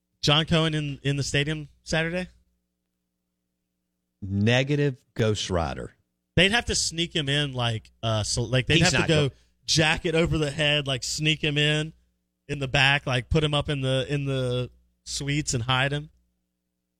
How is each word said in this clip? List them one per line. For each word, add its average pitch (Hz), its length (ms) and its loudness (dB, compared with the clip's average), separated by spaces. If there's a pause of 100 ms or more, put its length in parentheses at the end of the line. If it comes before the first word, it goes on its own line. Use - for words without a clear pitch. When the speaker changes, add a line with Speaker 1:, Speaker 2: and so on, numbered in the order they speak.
(220)
Speaker 1:
John 151 240 2
Cohen 160 300 2
in, 147 260 -6
in 143 140 -2
the 139 80 -4
stadium 147 460 -2 (140)
Saturday? 170 440 -2 (1900)
Speaker 2:
Negative 127 720 2 (180)
Ghost 110 360 -2
Rider. 69 440 -2 (420)
Speaker 1:
They'd 190 160 4
have 233 140 0
to 214 100 -4
sneak 170 400 -4
him 147 140 -2
in, 143 240 -2
like, 117 380 -4 (120)
uh, 110 200 0
so, - 200 -4
like 120 240 2
they'd 151 80 4
Speaker 2:
He's 170 80 6
Speaker 1:
have 175 100 4
to 127 60 4
Speaker 2:
not 104 80 2
Speaker 1:
go 151 220 4
Speaker 2:
go- - 60 -8 (300)
Speaker 1:
jacket 160 500 2
over 160 220 2
the 147 140 0
head, 147 360 0
like, 135 160 -4
sneak 151 400 -2
him 147 140 0
in, 151 360 0 (540)
in 143 120 -6
the 135 80 -4
back, 139 400 2
like, 127 220 -2
put 160 140 4
him 147 100 0
up 143 160 -2
in 143 120 -2
the, 131 280 0
in 143 160 -2
the 127 440 -2 (360)
suites 143 480 -4
and 120 100 -2
hide 131 300 0
him. 151 160 -6 (920)